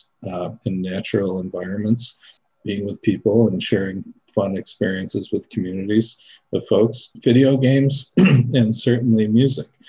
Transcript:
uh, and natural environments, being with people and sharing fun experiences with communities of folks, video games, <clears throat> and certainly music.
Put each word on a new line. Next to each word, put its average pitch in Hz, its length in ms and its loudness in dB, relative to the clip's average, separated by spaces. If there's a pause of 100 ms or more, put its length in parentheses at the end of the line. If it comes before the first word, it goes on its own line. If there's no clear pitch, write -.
(260)
uh, 90 240 -8 (140)
and 92 180 -4
natural 92 580 -4
environments, 98 800 -6 (440)
being 101 220 -6
with - 160 -10
people 107 460 2
and 92 140 -4
sharing 95 400 -4 (320)
fun 98 220 -2
experiences 95 760 -6
with 101 200 -6
communities 98 680 -2 (340)
of - 140 -2
folks, 113 500 0
video 135 400 4
games, 135 580 0
<clears throat> - 20 2
and 120 580 4
certainly 117 540 2
music. 127 400 2 (200)